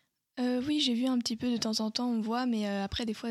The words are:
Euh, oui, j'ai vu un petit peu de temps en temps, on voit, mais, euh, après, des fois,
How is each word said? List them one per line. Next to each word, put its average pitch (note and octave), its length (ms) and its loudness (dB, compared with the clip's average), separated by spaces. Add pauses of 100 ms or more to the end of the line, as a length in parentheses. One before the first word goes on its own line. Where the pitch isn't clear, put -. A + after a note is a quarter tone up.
(380)
Euh, B3 300 2
oui, D4+ 100 4
j'ai C4+ 160 2
vu A#3+ 120 2
un B3+ 120 2
petit A#3 160 -2
peu B3 160 -2
de A#3+ 60 2
temps A3 240 0
en A3 100 0
temps, A#3+ 180 -2
on A#3 120 0
voit, A#3 260 0
mais, G#3+ 220 0
euh, G3 160 -2
après, A3 200 -4
des G#3+ 100 -2
fois, A#3 160 -6